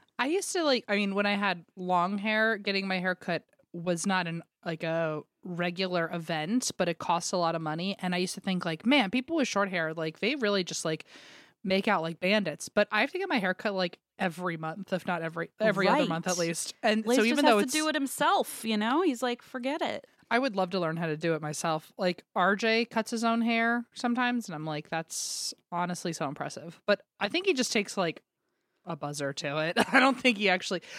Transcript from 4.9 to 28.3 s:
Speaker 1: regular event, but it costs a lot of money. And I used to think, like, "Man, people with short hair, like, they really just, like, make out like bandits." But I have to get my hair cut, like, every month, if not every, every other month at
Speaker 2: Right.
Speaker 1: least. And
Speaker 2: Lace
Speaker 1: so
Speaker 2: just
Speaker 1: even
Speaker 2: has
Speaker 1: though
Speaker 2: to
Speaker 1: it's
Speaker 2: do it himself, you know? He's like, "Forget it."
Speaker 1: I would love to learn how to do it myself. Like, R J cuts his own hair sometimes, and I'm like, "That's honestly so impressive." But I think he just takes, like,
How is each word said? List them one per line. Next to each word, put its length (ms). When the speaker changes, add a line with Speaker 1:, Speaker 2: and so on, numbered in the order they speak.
Speaker 1:
regular 680
event, 640
but 120
it 80
costs 340
a 60
lot 180
of 60
money. 380
And 140
I 40
used 180
to 60
think, 240
like, 200
"Man, 260
people 260
with 100
short 220
hair, 240
like, 260
they 160
really 300
just, 180
like, 220
make 240
out 140
like 180
bandits." 480
But 240
I 100
have 100
to 80
get 100
my 80
hair 160
cut, 220
like, 240
every 400
month, 340
if 160
not 140
every, 300
every 260
other 200
month 200
at 40
Speaker 2:
Right. 180
Speaker 1:
least. 240
And 220
Speaker 2:
Lace 120
Speaker 1:
so 60
Speaker 2:
just 80
Speaker 1:
even 140
Speaker 2:
has 80
Speaker 1:
though 60
Speaker 2:
to 40
Speaker 1:
it's 100
Speaker 2:
do 140
it 80
himself, 680
you 100
know? 280
He's 200
like, 180
"Forget 400
it." 240
Speaker 1:
I 80
would 180
love 140
to 80
learn 180
how 100
to 80
do 200
it 60
myself. 560
Like, 260
R 220
J 260
cuts 280
his 120
own 180
hair 520
sometimes, 560
and 60
I'm 100
like, 240
"That's 640
honestly 400
so 160
impressive." 580
But 160
I 80
think 160
he 80
just 180
takes, 240
like, 260